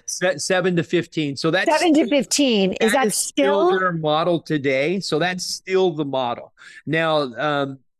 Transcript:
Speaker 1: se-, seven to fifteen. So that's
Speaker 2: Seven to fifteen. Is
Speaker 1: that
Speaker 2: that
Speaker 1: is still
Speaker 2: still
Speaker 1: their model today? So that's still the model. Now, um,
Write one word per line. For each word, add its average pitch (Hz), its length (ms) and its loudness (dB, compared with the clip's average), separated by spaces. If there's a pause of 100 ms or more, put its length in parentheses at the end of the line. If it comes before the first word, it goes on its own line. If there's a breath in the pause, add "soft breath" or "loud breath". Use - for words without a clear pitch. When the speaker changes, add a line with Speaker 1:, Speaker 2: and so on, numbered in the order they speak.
Speaker 1:
se-, 180 340 -2
seven 185 360 0
to 165 80 0
fifteen. 151 540 -2
So 165 120 -2
that's 190 220 0
Speaker 2:
Seven 311 220 4
to 269 160 4
fifteen. 226 640 2
Is 220 180 0
Speaker 1:
that 269 120 2
Speaker 2:
that 226 40 2
Speaker 1:
is 190 80 -4
still 294 520 0
Speaker 2:
still 381 120 2
Speaker 1:
their 185 140 0
model 160 480 0
today? 143 580 0
So - 180 -2
that's 180 280 -2
still 185 460 0
the 151 120 -2
model. 131 480 -6 (340 loud breath)
Now, 156 360 0 (160)
um, 143 420 -2 (200)